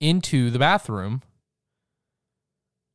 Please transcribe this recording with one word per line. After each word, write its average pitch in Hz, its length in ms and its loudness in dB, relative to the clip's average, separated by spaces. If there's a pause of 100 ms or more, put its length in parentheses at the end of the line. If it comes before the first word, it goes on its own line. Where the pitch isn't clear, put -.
into 151 500 2
the 120 80 -2
bathroom, 123 640 -2 (1700)